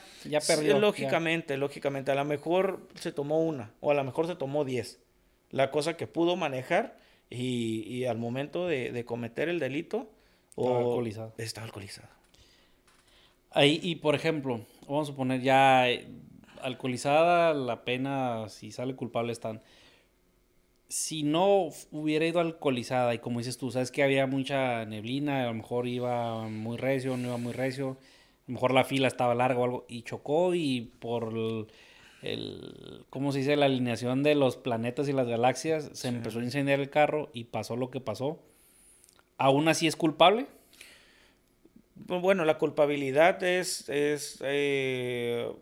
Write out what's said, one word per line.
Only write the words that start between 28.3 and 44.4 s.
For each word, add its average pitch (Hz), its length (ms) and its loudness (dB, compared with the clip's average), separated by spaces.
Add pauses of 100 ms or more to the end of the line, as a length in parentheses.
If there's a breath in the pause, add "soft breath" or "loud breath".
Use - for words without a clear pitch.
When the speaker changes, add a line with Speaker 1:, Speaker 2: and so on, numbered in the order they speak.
Speaker 1:
lo 127 80 -6
mejor 127 180 2
la 131 100 6
fila 135 240 2
estaba 120 260 2
larga 123 260 2
o 123 40 4
algo, 123 240 -2
y 120 140 -12
chocó 160 520 0
y 131 460 -2
por 117 340 -4
el, 113 340 -4 (540 soft breath)
el, 50 880 -10
¿cómo 139 220 -4
se 139 80 -2
dice? 139 160 2
La 143 120 6
alineación 123 540 0
de 147 140 4
los 135 220 2
planetas 120 500 -2
y 143 60 0
las 131 140 0
galaxias, 131 640 0
se - 160 -6
Speaker 2:
Sí. 120 60 -2
Speaker 1:
empezó 113 240 -6
a 120 40 -2
incendiar 139 380 2
el 139 80 -4
carro 151 440 2
y 117 120 -10
pasó 113 320 -6
lo 127 120 -2
que 135 120 -10
pasó. 127 380 -4 (960 soft breath)
¿Aún 139 320 4
así 160 180 4
es 151 80 0
culpable? 180 520 6 (1500 soft breath)
Speaker 2:
Bu-, - 240 -8
bueno, 185 240 2
la 156 140 2
culpabilidad 147 880 2
es, 180 440 -2
es, 147 560 -2